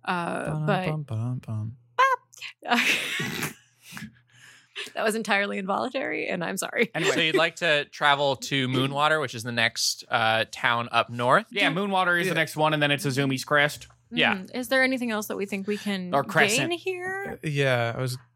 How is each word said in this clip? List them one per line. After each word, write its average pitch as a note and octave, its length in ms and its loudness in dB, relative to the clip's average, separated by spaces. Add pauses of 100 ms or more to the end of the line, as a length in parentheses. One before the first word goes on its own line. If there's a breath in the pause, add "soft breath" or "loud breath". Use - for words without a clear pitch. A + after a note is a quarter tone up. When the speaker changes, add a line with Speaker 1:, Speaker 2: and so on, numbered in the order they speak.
Speaker 1:
Uh, F3 480 -4
Speaker 2:
Bum, D#3 140 -4
Speaker 1:
but F#3 200 2
Speaker 2:
bum, D#3 180 -4
bum, B2 420 -4
bum. A2 320 -6 (840 loud breath)
Speaker 1:
<laughs> A#3+ 160 0 (2250 loud breath)
that - 100 -4
was A3 120 2
entirely G3+ 440 0
involuntary, G3+ 680 -4
and F3 160 -4
I'm F#3+ 140 -4
sorry. - 380 -2
Speaker 3:
Anyway. - 160 0
Speaker 4:
So - 100 0
you'd D#3 140 2
like E3 220 2
to D3 280 2
travel C#3+ 520 4
to C3+ 300 0
Moonwater, C#3 540 2
which B2 140 -4
is A2 80 -8
the A#2+ 80 -6
next, - 580 0
uh, A2+ 420 4
town A#2 400 2
up A#2 180 2
north? B2 420 4
Speaker 3:
Yeah, F#3+ 200 2
Moonwater F#3 480 2
is E3+ 80 0
Speaker 2:
Yeah. F3 60 0
Speaker 3:
the D#3+ 60 0
next D#3 160 -2
one, D#3 180 2
and D3+ 100 0
then C#3+ 80 4
it's C#3+ 140 -2
Azumi's C3+ 400 0
Crest. D3 420 2 (240)
Speaker 4:
Yeah. A3+ 240 2
Speaker 1:
Mm, F#3+ 200 -12
is B3 120 -6
there C4 160 2
anything B3+ 280 0
else G#3 160 -4
that G3 100 -6
we G3 80 -4
think G3 220 -8
we G#3 100 -2
can F#3 360 -4
Speaker 3:
Or C#3 100 2
Crescent. - 480 2
Speaker 1:
gain E4+ 80 -4
here? F#4+ 640 -6
Speaker 2:
Uh, D#3 40 -4
yeah, B2+ 500 2
I B2+ 40 -4
was B2+ 160 -4 (180)